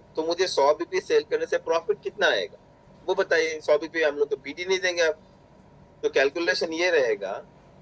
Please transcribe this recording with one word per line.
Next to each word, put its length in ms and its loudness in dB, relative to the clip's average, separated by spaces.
तो 100 -4
मुझे 200 0
सौ 280 4
बीपी 260 -4
सेल 220 2
करने 240 -2
से 120 -2
प्रॉफिट 440 -2
कितना 240 -2
आएगा, 320 0
वो 80 0
बताइए। 460 0
सौ 180 2
बीपी 240 -4
हम 140 0
लोग 140 0
तो 60 -2
बीडी 280 -12
नहीं 140 0
देंगे 240 -2
आपको। 1000 -8
तो 80 0
कैलकुलेशन 640 0
ये 180 0
रहेगा 420 0